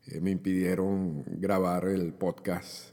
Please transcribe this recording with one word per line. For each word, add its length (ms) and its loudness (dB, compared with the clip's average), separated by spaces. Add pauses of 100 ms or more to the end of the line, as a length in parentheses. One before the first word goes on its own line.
eh, 140 -8
me 100 2
impidieron 960 0
grabar 600 2
el 240 2
podcast 800 -4